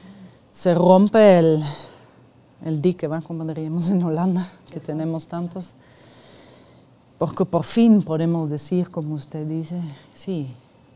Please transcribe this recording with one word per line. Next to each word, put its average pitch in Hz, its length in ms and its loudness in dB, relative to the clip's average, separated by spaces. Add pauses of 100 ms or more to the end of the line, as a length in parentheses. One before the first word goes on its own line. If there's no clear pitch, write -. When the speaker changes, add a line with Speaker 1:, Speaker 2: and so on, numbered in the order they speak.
(500)
Speaker 1:
se - 240 0
rompe 190 640 6
el, 160 240 4 (1040)
el 156 160 -4
dique, 180 260 0
¿va? 160 140 -6
Como 160 240 -10
diríamos 160 440 -6
en 180 120 2
Holanda, 175 440 -2 (240)
que - 80 -14
Speaker 2:
Ajá. 147 100 -18
Speaker 1:
tenemos 160 380 -6
tantos. 175 460 -10 (1400)
Porque 170 300 -2
por 165 180 -2
fin 226 380 4
podemos 160 480 -2
decir, 175 400 -4
como 156 240 -8
usted 151 320 -10
dice, 160 340 -8 (320)
"Sí, 160 360 -8 (480)